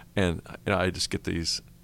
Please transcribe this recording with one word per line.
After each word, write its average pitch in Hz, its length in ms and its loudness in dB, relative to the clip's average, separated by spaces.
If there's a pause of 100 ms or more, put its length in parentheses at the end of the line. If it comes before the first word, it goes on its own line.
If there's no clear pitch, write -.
(140)
And, 90 280 2 (240)
you 101 80 2
know, 92 40 4
I 92 120 2
just 85 180 -2
get - 160 -4
these, 85 380 -2 (220)